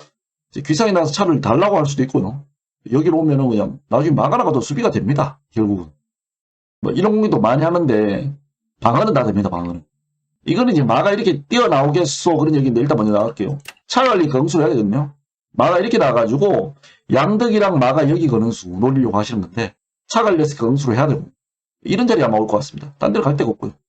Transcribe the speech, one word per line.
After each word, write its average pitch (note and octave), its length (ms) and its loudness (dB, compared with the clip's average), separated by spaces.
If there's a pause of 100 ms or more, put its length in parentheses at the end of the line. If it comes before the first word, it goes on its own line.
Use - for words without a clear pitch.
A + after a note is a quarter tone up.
(520)
이제 D3 100 -12
귀상이 F3+ 320 0
나와서 D#3+ 180 0
차를 F3 300 0
달라고 F3+ 360 0
할 D3 80 0
수도 C#3 180 -4
있고요. B2+ 420 -4 (440)
여기로 D#3 280 2
오면은 C#3 320 2
그냥 G#2 300 -2 (100)
나중에 C#3+ 260 2
마가 C#3+ 220 2
나가도 D3+ 240 0
수비가 G3+ 300 -2
됩니다. C3 500 -2 (100)
결국은. G2+ 400 -2 (880)
뭐 - 100 -2
이런 G#3 220 0
공격도 G#3+ 280 0
많이 B2+ 220 2
하는데 B2+ 760 0 (440)
방어는 D#3+ 320 2
다 C3 100 0
됩니다. G2+ 260 -2
방어는. F2 360 -8 (600)
이거는 A#3+ 280 0
이제 C#3+ 100 2
마가 C#3+ 300 0
이렇게 F3 320 -2
뛰어나오겠소 E3 920 0
그런 D#3 200 2
얘기인데 B2+ 260 2
일단 C#3+ 160 0
먼저 G#2+ 160 2
나갈게요. A2+ 440 -2 (300)
차라리 A3+ 400 2
경수를 D3 380 0
해야 A#2 100 0
되거든요. A2+ 400 -2 (360)
마가 E3+ 280 0
이렇게 A#3 180 0
나가지고 B2+ 800 0 (380)
양덕이랑 G3+ 680 2
마가 C#3 300 2
여기 E3 180 2
거는 A2+ 240 0
수 F#2 160 -12
노리려고 A2+ 500 0
하시는 G#2+ 220 -2
건데 G2 340 -8 (340)
차 A3+ 160 0
걸려서 D#3 340 0
경수를 B2 400 0
해야 C#3+ 100 2
되고 - 240 -4 (520)
이런 G3 240 0
자리 A3 140 2
아마 A2+ 160 0
올 G#3+ 100 0
것 G#2+ 100 0
같습니다. - 400 -10
딴 - 160 -2
데로 G#3+ 100 -2
갈 C#3+ 140 0
데가 D3 140 -2
없고요. - 220 -8 (160)